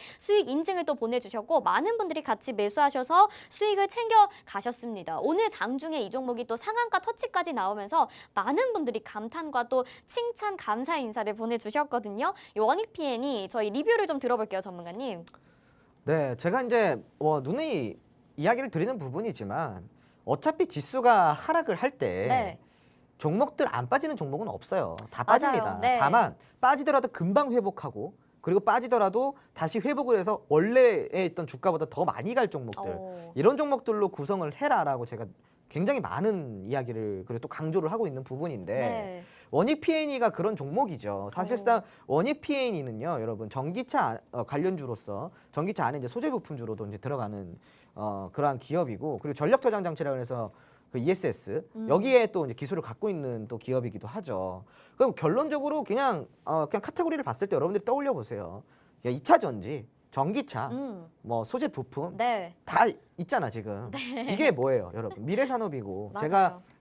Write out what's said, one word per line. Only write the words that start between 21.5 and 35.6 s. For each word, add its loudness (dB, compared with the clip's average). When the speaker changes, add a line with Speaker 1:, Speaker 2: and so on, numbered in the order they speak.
Speaker 2:
할 -2
때 0
Speaker 1:
네. 0
Speaker 2:
종목들 0
안 -4
빠지는 0
종목은 -6
없어요. -2
다 -6
Speaker 1:
맞아요. 8
Speaker 2:
빠집니다. 0
Speaker 1:
네. 2
Speaker 2:
다만 4
빠지더라도 4
금방 2
회복하고, -2
그리고 2
빠지더라도 2
다시 -2
회복을 2
해서 0
원래에 4
있던 -4
주가보다 0
더 0
많이 -4
갈 2
종목들, -6
Speaker 1:
어. -12
Speaker 2:
이런 6
종목들로 0
구성을 -2
해라라고 0
제가 -10